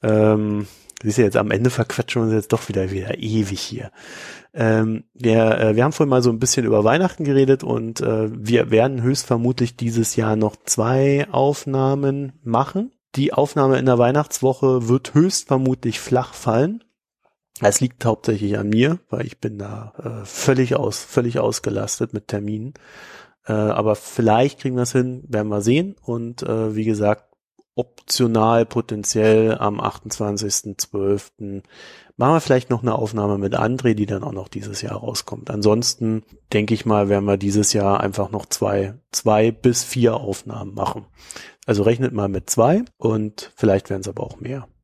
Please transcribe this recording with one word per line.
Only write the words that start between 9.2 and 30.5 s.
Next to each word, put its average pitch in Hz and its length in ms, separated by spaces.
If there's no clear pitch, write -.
dieses 113 380
Jahr 110 200
noch 107 200
zwei 135 680
Aufnahmen 139 1000
machen. 139 480
Die 135 160
Aufnahme 135 460
in 131 80
der 123 140
Weihnachtswoche 131 920
wird 127 240
höchstvermutlich 131 880
flach 120 340
fallen. 139 500
Das 104 180
liegt 123 240
hauptsächlich 104 540
an 104 120
mir, 131 300
weil 123 160
ich - 140
bin 107 180
da, 107 420
äh, 113 260
völlig 127 500
aus-, 113 280
völlig 120 360
ausgelastet 113 720
mit 104 140
Terminen. 107 460
Äh, 110 60
aber 107 420
vielleicht 117 640
kriegen 127 160
wir 123 80
es 120 100
hin, 127 340
werden 107 220
wir 104 120
sehen. 156 400
Und, 117 400
äh, 110 340
wie 110 100
gesagt, 104 400
optional 117 880
potenziell 110 920
am 104 240
achtundzwanzigsten 104 1000